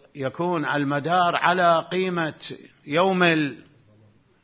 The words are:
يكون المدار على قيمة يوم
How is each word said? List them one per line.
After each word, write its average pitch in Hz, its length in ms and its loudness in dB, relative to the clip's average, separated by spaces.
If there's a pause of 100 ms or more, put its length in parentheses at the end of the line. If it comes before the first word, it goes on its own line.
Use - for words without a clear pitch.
(160)
يكون 151 500 -4
المدار 147 720 0
على 170 560 2
قيمة 175 680 -4 (280)
يوم 180 380 2 (1200)